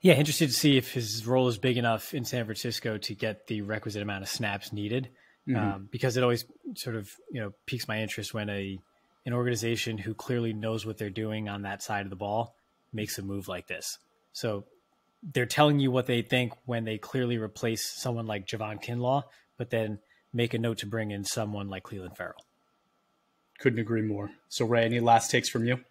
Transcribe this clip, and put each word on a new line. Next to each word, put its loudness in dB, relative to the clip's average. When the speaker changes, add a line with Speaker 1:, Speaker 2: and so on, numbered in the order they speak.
Speaker 1:
Yeah, 12
interested 4
to 0
see 6
if 0
his -4
role 4
is 0
big 2
enough 0
in -2
San -2
Francisco -4
to -8
get -4
the -2
requisite -4
amount -6
of -8
snaps -4
needed, -4
Speaker 2:
Mm-hmm. 0
Speaker 1:
um, -2
because -2
it 4
always 2
sort -6
of, -8
you -6
know, -6
piques -6
my 0
interest -6
when -2
a, -4
an -2
organization 0
who -6
clearly -2
knows -4
what -8
they're -4
doing -4
on -6
that -6
side -4
of -8
the -10
ball -2
makes -6
a -8
move -6
like -8
this. -10
So -4
they're 0
telling 6
you 4
what 2
they 2
think 2
when -2
they -4
clearly 0
replace -2
someone -2
like -4
Javon -6
Kinlaw, 2
but -4
then 0
make 0
a 0
note -2
to -6
bring -4
in -6
someone -4
like -8
Clelin -12
Ferrell. -10
Speaker 2:
Couldn't 4
agree 0
more. -4
So 0
Ray, 6
any 2
last 6
takes 4
from 0
you? 2